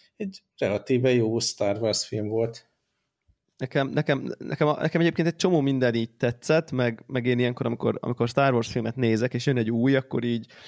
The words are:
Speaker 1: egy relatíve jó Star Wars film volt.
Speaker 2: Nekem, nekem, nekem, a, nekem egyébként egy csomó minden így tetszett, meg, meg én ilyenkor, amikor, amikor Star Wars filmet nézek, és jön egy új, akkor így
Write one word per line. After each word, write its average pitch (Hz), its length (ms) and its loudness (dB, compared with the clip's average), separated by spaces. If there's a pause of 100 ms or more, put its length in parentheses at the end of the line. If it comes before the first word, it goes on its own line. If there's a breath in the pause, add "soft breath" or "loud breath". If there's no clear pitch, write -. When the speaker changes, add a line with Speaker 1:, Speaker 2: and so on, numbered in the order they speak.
(180 soft breath)
Speaker 1:
egy 196 260 -10 (140)
relatíve 123 560 0
jó 113 260 2
Star 104 420 -2
Wars 107 260 -2
film 107 200 -6
volt. 113 420 -4 (880)
Speaker 2:
Nekem, 135 300 -2
nekem, 135 500 -2
nekem, - 300 -2
a, 147 140 2
nekem 160 200 0
egyébként 165 260 2
egy 165 80 -2
csomó 180 260 2
minden 127 320 2
így 117 180 -2
tetszett, 156 600 0
meg, 123 360 -2
meg 123 180 -4
én 123 140 2
ilyenkor, 120 260 0
amikor, 120 340 -2
amikor 120 280 -2
Star 139 260 2
Wars 113 180 0
filmet 120 240 -4
nézek, 117 380 2
és 123 120 -4
jön 131 120 2
egy 113 140 0
új, 123 240 4
akkor 127 280 -2
így 117 220 -2 (220 loud breath)